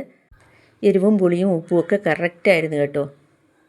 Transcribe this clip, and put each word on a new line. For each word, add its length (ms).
എരിവും 360
പുളിയും 340
ഉപ്പും 280
ഒക്കെ 260
കറക്റ്റായിരുന്നു 680
കേട്ടോ. 280